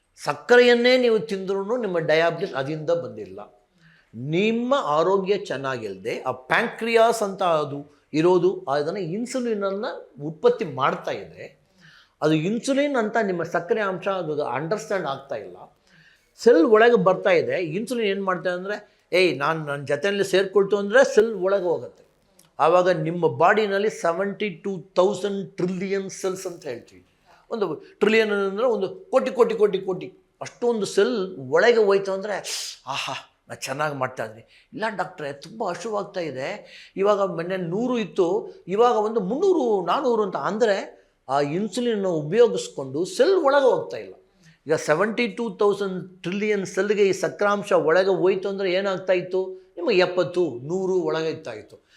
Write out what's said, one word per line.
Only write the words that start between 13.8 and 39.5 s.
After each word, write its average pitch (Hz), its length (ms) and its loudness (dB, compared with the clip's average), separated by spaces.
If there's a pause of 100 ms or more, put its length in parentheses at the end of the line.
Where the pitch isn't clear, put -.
ಅಂಶ 190 280 -4
ಅದು 156 360 -4
ಅಂಡರ್‌ಸ್ಟ್ಯಾಂಡ್ 165 640 -4
ಆಗ್ತಾ 135 280 -8
ಇಲ್ಲ. 92 220 -12 (800)
ಸೆಲ್ 294 300 6
ಒಳಗೆ 226 300 8
ಬರ್ತಾ 185 340 2
ಇದೆ, 147 320 2
ಇನ್ಸುಲಿನ್ 208 460 -4
ಏನು 196 160 -2
ಮಾಡ್ತಾ 180 260 -4
ಇದೆ 180 80 -4
ಅಂದರೆ, 202 540 -12
"ಏಯ್, 170 260 2
ನಾನು 156 260 -2
ನನ್ನ 143 200 -6
ಜೊತೆಯಲ್ಲಿ 190 400 0
ಸೇರ್ಕೊಳ್ತು" 196 520 2
ಅಂದರೆ 202 380 4
ಸೆಲ್ 220 200 4
ಒಳಗೆ 190 300 0
ಹೋಗುತ್ತೆ. 123 380 -4 (560)
ಆವಾಗ 175 320 4
ನಿಮ್ಮ 165 380 0
ಬಾಡಿನಲ್ಲಿ 196 640 2
ಸೆವೆಂಟಿ 196 600 -4
ಟೂ 185 300 -8
ತೌಸಂಡ್ 196 760 -2
ಟ್ರಿಲಿಯನ್ 190 540 -4
ಸೆಲ್ಸ್ 185 360 -6
ಅಂತ 170 180 -12
ಹೇಳ್ತೀವಿ. 113 420 -14 (440)
ಒಂದು 196 240 -4
ಟ್ರಿಲಿಯನ್ 214 560 0
ಅಂದರೆ 202 360 -2
ಒಂದು 202 440 -4
ಕೋಟಿ 262 200 2
ಕೋಟಿ 214 240 2
ಕೋಟಿ 190 240 2
ಕೋಟಿ, 165 340 -8 (280)
ಅಷ್ಟೊಂದು 220 460 -4
ಸೆಲ್ 196 500 0 (140)
ಒಳಗೆ 214 280 6
ಹೋಯ್ತು 196 340 2
ಅಂದರೆ, 196 240 -6 (500)
"ಆಹಾ, 135 280 -6 (340)
ನಾ 117 60 -14
ಚೆನ್ನಾಗಿ 143 400 -4
ಮಾಡ್ತಾ 127 300 -4
ಇದ್ದೀನಿ." 110 480 -18
"ಇಲ್ಲ 196 120 -6 (120)
ಡಾಕ್ಟ್ರೇ, 151 360 -8
ತುಂಬ 220 320 -12
ಹಸಿವಾಗ್ತಾ 196 560 -6
ಇದೆ, 139 280 -6 (480)
ಇವಾಗ 196 260 2
ಮೊನ್ನೆ 180 340 -4
ನೂರು 214 420 -2
ಇತ್ತು, 185 560 -2 (140)
ಇವಾಗ 226 280 2
ಒಂದು 220 240 0
ಮುನ್ನೂರು, 240 640 2